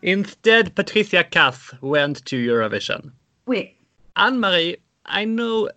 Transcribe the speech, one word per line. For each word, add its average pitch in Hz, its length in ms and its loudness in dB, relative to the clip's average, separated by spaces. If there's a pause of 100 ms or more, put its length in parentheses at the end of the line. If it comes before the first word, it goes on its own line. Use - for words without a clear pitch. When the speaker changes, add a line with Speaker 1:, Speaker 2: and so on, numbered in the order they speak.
Speaker 1:
Instead, 202 680 2
Patricia 208 480 0
Cass 135 560 0
went 143 460 -2
to 135 100 -6
Eurovision. 113 720 -2 (360)
Speaker 2:
Oui. 233 280 -4 (400)
Speaker 1:
Anne-Marie, 196 640 0 (280)
I 202 200 -6
know 226 520 -4